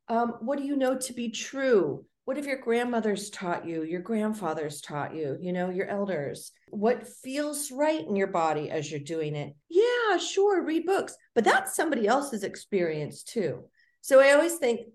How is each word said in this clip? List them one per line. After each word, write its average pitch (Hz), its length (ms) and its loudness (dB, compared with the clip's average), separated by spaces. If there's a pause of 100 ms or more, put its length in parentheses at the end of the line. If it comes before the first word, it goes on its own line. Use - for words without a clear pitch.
um, 233 320 0
what 277 180 -2
do 277 60 -6
you 285 120 -2
know 262 200 2
to - 160 -6
be 233 180 -4
true? 220 760 2 (200)
What 262 140 -4
have 285 80 -6
your 277 140 -2
grandmothers 226 720 0
taught 175 360 -4
you, 160 180 -4
your 175 160 -4
grandfathers 180 800 -2
taught 147 340 -6
you, 147 260 -4
you 180 120 -4
know, 180 180 -2
your 185 160 -4
elders? 190 640 -4 (200)
What 220 360 0
feels 294 640 -6
right 302 340 0
in 202 120 -2
your 196 120 2
body 160 420 0
as 147 200 -4
you're 156 100 -6
doing 151 360 -4
it? - 180 -8 (140)
Yeah, 440 480 2
sure, 381 480 2
read 320 220 -2
books, 370 280 0 (200)
but 226 100 4
that's 762 320 2
somebody 277 320 0
else's 262 340 0
experience 160 800 -4
too. 147 420 -4 (360)
So 262 200 8
I 277 120 10
always 330 220 6
think, 240 260 0 (140)